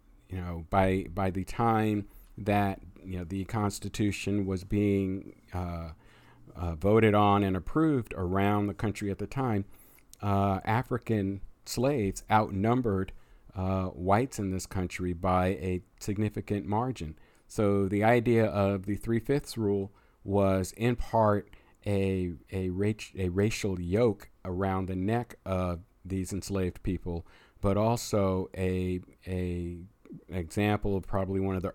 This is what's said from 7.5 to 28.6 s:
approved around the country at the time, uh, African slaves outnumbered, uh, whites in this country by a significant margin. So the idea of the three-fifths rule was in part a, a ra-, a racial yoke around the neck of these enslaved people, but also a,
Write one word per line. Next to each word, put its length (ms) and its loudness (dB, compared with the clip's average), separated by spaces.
approved 600 0
around 520 2
the 60 -4
country 360 -4
at 80 -4
the 100 -8
time, 380 -2
uh, 420 2
African 800 0
slaves 640 0
outnumbered, 840 2
uh, 300 -2
whites 520 0
in 140 -4
this 140 -6
country 480 -4
by 340 2
a 340 -2
significant 680 -4
margin. 520 -4
So 400 2
the 160 2
idea 420 4
of 400 0
the 100 -2
three-fifths 640 -2
rule 340 0
was 540 2
in 180 2
part 540 2
a, 480 0
a 180 -2
ra-, 240 0
a 120 -2
racial 520 0
yoke 480 0
around 400 0
the 100 -6
neck 400 -2
of 360 -2
these 300 -4
enslaved 500 -4
people, 420 -4
but 180 2
also 800 2
a, 440 -2